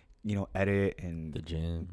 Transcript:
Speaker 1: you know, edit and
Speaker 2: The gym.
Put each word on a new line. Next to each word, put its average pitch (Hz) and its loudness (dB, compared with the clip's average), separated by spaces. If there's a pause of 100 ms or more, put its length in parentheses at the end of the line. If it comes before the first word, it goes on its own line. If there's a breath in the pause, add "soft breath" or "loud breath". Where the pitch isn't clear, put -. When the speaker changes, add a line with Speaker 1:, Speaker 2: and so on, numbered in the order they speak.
(240 loud breath)
Speaker 1:
you 104 0
know, 98 0
edit 98 4
and 82 -6
Speaker 2:
The - -4
gym. 82 -2